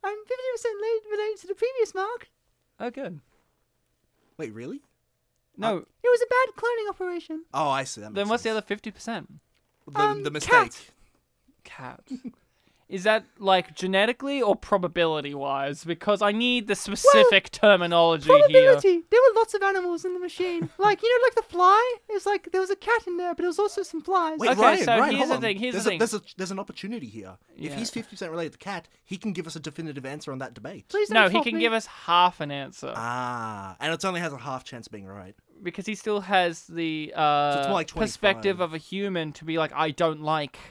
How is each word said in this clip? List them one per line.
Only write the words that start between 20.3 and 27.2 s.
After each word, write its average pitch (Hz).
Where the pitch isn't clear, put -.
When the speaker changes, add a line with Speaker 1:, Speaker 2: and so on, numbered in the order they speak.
Speaker 1:
<laughs> -
Like, 403
you 480
know, 480
like, -
the 453
fly? 427
It -
was 403
like, 403
there 370
was 370
a 392
cat 440
in 349
there, 359
but -
there 349
was 349
also 403
some 330
flies. 330
Speaker 3:
Wait, -
Speaker 2:
Okay, 226
Speaker 3:
Ryan, -
Speaker 2:
so 233
Speaker 3:
Ryan, 269
Speaker 2:
here's 269
Speaker 3:
hold 285
Speaker 2:
the 269
Speaker 3:
on. -
Speaker 2:
thing, 208
here's 247
the 185
Speaker 3:
There's 220
a, -
Speaker 2:
thing. 180
Speaker 3:
there's 220
a, 196
there's 185
an 190
opportunity 196
here. 98